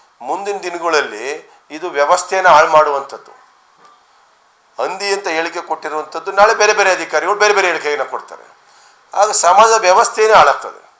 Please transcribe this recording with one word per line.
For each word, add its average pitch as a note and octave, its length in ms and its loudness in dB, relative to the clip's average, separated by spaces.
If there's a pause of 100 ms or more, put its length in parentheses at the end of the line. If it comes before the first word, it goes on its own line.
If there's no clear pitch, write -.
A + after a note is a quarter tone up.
(200)
ಮುಂದಿನ G3 380 -8
ದಿನಗಳಲ್ಲಿ E3 680 -4 (440)
ಇದು D#3 200 -12
ವ್ಯವಸ್ಥೆಯನ್ನ F3+ 580 0
ಹಾಳು D#3+ 280 6
ಮಾಡುವಂಥದ್ದು. C#3 560 -2 (1500)
ಹಂದಿ F#3+ 300 -6
ಅಂತ G3 160 -6
ಹೇಳಿಕೆ E3 320 -6
ಕೊಟ್ಟಿರುವಂಥದ್ದು D#3 720 -10
ನಾಳೆ G#3 220 4
ಬೇರೆ G#3+ 180 2
ಬೇರೆ G3 180 2
ಅಧಿಕಾರಿಗಳು E3 480 -2
ಬೇರೆ G#3 160 4
ಬೇರೆ F#3+ 120 0
ಹೇಳಿಕೆಯನ್ನ D3 360 -4
ಕೊಡ್ತಾರೆ, A#2+ 440 -12 (680)
ಆಗ G3+ 160 0
ಸಮಾಜದ G#3+ 500 4
ವ್ಯವಸ್ಥೆಯೇ G3 520 2
ಹಾಳಾಗ್ತದೆ. C#3+ 500 2 (180)